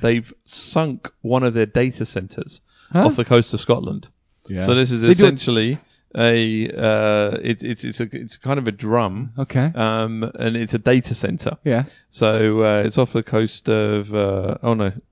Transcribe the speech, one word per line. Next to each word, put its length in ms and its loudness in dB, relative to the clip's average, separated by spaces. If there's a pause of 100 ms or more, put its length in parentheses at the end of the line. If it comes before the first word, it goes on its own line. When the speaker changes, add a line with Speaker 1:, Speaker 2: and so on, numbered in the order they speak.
Speaker 1:
they've 280 0 (140)
sunk 680 -4 (120)
one 200 0
of 120 2
their 120 2
data 380 0
centers 560 -10 (320)
Speaker 2:
Huh? 140 4
Speaker 1:
off 100 2
the 80 2
coast 300 4
of 60 -2
Scotland. 480 -2 (380)
Speaker 2:
Yeah. 140 -6
Speaker 1:
So 140 2
this 180 2
is 80 0
Speaker 2:
They 80 2
do 40 0
it 20 -2 (120)
Speaker 1:
essentially 520 0 (360)
a, 560 2
uh, 720 0
it, 220 -4
it's, 200 -6
it's 160 -8
a, 120 -6
it's 240 -12
kind 220 -4
of 100 -4
a 40 -2
drum. 680 -2
Speaker 2:
Okay. 360 0
Speaker 1:
Um, 640 -2
and 180 -2
it's 180 -4
a 40 0
data 360 2
center. 500 -6
Speaker 2:
Yeah. 200 0 (260)
Speaker 1:
So, 520 2
uh, 220 4
it's 140 -2
off 160 2
the 80 0
coast 480 -2
of, 440 0
uh, 480 0
oh 120 2
no 180 0 (200)